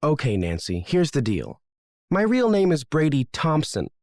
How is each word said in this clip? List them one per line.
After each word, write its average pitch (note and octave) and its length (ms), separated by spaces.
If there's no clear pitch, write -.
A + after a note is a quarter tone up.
Okay, C#3 360
Nancy, F2 480
here's F3 240
the C#3+ 100
deal. F2 400
My F#3 120
real A#3+ 260
name G3 240
is C#3+ 120
Brady D3 500
Thompson. D3+ 560